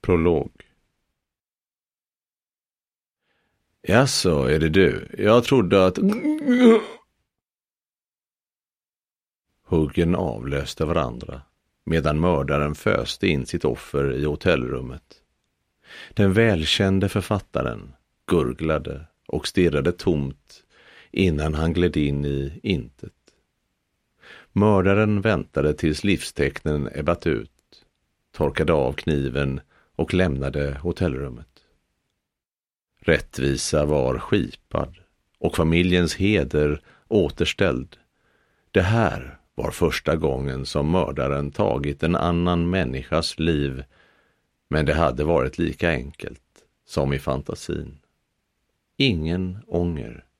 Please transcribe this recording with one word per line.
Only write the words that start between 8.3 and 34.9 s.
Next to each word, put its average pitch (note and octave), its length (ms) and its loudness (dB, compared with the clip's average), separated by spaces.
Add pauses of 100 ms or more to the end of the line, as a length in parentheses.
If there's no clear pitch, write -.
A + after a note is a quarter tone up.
Huggen E2 500 2
avlöste C#2 680 -4
varandra, C#2 580 -4 (420)
medan D#2 360 0
mördaren D2 540 0
föste - 520 -2
in C#2 200 0
sitt - 180 -6
offer C#2 480 -2
i C2+ 120 -4
hotellrummet. C2 1000 -4 (920)
Den G2 180 4
välkände F#2+ 760 2
författaren C2 840 -4 (340)
gurglade D2 800 -2 (200)
och - 200 -6
stirrade D#2+ 460 2
tomt - 720 -4 (460)
innan D#2 440 0
han D#2+ 180 0
gled F2 240 0
in C#2+ 280 0
i C#2+ 380 -6
intet. C#2+ 500 -6 (1400)
Mördaren G2+ 680 4
väntade D2+ 540 0
tills D#2 300 -2
livstecknen D2 920 -2
ebbat D#2 320 -2
ut, - 580 -6 (480)
torkade D2+ 400 0
av C#2 200 2
kniven C#2 680 -2 (360)
och - 180 -2
lämnade C#2+ 680 -2
hotellrummet. C#2 640 -6 (1500)
Rättvisa C#2+ 840 0
var C2 340 0
skipad - 800 -4 (420)